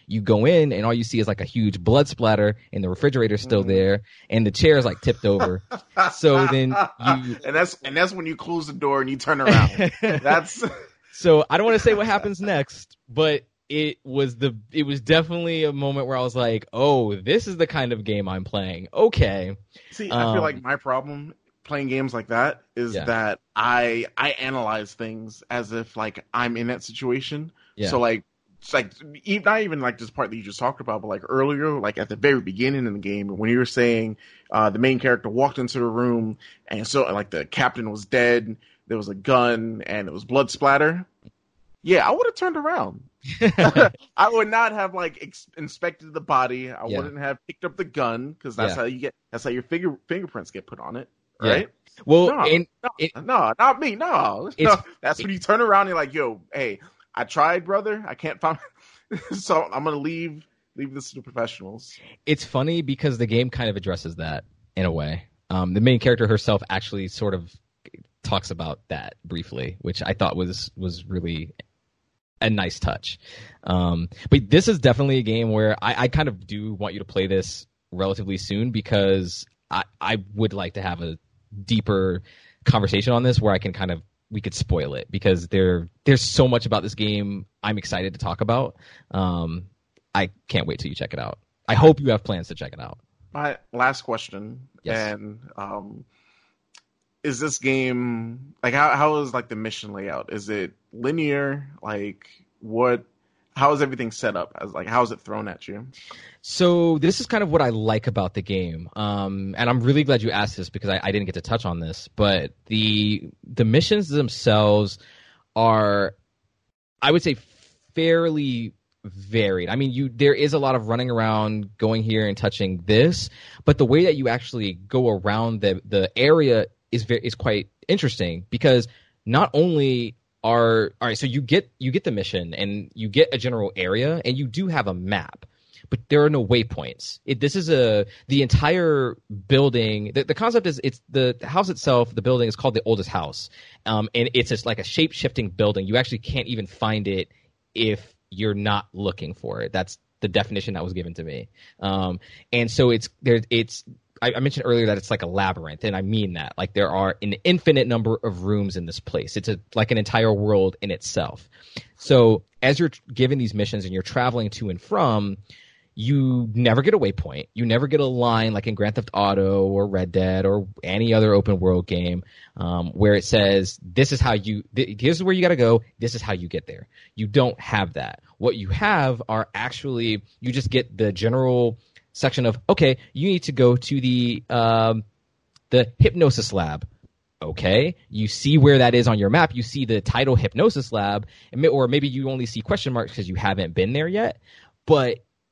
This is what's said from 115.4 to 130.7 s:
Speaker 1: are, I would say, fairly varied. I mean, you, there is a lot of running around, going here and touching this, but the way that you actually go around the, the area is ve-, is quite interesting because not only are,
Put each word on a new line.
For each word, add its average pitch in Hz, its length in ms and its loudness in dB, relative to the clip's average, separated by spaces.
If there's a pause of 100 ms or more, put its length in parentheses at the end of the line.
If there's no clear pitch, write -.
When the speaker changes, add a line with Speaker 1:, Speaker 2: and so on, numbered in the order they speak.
Speaker 1:
are, 107 580 2 (840)
I 135 100 4
would 165 100 4
say, 151 140 -2 (600)
fairly 156 800 0 (300)
varied. 98 640 -2
I 98 80 -4
mean, 135 160 0
you, 131 160 -2
there 135 260 4
is 143 200 0
a 156 60 2
lot 135 160 2
of 110 120 -2
running 123 240 -2
around, 107 640 -2
going 110 260 0
here 110 240 0
and 101 100 -4
touching 92 480 -2
this, 120 440 4 (360)
but 147 120 4
the 139 80 6
way 147 200 6
that 160 100 4
you 131 140 0
actually 113 440 -2
go 117 360 0
around 107 520 0
the, 95 240 2
the 95 320 0
area 135 500 4 (240)
is 117 120 -2
ve-, 117 180 0
is 120 140 -6
quite 107 340 -2 (180)
interesting 98 640 -2
because 123 380 4 (380)
not 135 280 2
only 139 640 2 (280)
are, 113 560 4